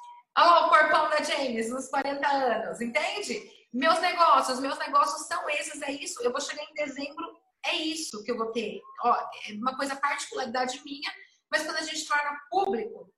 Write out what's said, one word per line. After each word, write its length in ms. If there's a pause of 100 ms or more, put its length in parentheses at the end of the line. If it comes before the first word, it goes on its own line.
(380)
Olha 80
lá 200
o 40
corpão 400
da 120
James, 460
nos 200
quarenta 380
anos, 540
entende? 680 (200)
Meus 300
negócios, 600
meus 180
negócios 480
são 240
esses, 320
é 80
isso. 320
Eu 100
vou 80
chegar 220
em 100
dezembro, 680 (280)
é 80
isso 500
que 60
eu 80
vou 120
ter. 300 (240)
Ó, 100
é 380
uma 240
coisa, 180
particularidade 920
minha, 280 (380)
mas 140
quando 120
a 60
gente 240
torna 340 (100)
público 680